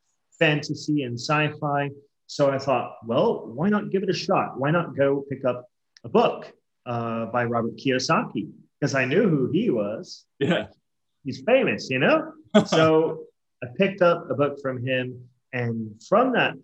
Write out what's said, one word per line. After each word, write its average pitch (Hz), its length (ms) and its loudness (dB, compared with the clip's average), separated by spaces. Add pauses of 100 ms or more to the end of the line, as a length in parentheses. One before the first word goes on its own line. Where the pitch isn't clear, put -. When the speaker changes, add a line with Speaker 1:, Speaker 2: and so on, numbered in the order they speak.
(380)
Speaker 1:
fantasy 151 640 0
and 120 180 -6
sci-fi. 147 720 -2 (380)
So 143 220 2
I 135 60 0
thought, 123 380 -2 (100)
well, 156 440 0
why 135 200 -2
not 208 220 0
give 190 120 0
it 196 60 -6
a 175 60 2
shot? - 440 -2
Why 139 120 0
not 143 260 0
go 139 320 2
pick 131 160 -8
up 123 220 -2 (360)
a 131 60 -14
book, - 420 2 (360)
uh, 117 400 -4
by 120 180 0
Robert 117 320 -2
Kiyosaki? 127 720 0 (320)
'Cause 131 140 -2
I 131 100 2
knew 180 240 2
who 131 240 2
he 208 160 0
was. 113 560 -4 (140)
Speaker 2:
Yeah. 131 300 0 (560)
Speaker 1:
He's 131 180 -8
famous, 214 480 2
you 131 80 0
know? 262 340 2 (220)
Speaker 2:
<laughs> 208 140 6
Speaker 1:
So 160 560 4 (380)
I - 40 -10 (100)
picked 190 240 0
up 170 300 4
a 127 40 -2
book 143 280 0
from 127 200 -4
him. 127 460 -4 (240)
And 113 560 -4
from 247 240 4
that 151 320 0